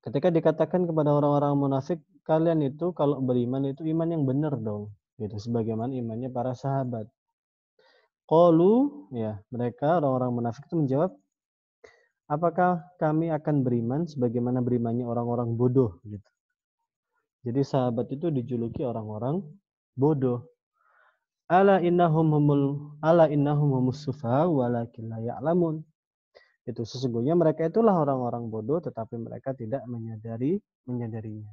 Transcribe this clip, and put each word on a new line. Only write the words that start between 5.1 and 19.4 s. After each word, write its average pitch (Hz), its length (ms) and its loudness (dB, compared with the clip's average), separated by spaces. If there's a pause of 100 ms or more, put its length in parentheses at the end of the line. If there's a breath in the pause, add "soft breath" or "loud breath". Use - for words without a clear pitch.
gitu, 104 160 -8
sebagaimana 117 560 -4
imannya 123 400 -8
para 123 240 -4
sahabat. 127 480 -4 (1200 soft breath)
Qalu, 175 880 4
ya, 107 240 -4 (160)
mereka 143 480 0
orang-orang 127 400 0
munafik 117 240 -6
itu - 80 -10
menjawab, 156 400 0 (1120 soft breath)
"Apakah 170 720 0
kami 160 320 0
akan 151 320 0
beriman 120 480 0
sebagaimana 123 560 -2
berimannya 120 400 0
orang-orang 120 480 -2
bodoh?" 123 480 2
gitu. 104 280 -14 (1160)
Jadi 123 160 0
sahabat 123 480 -2
itu 156 240 -4
dijuluki 117 480 -4
orang-orang 117 640 -6 (480)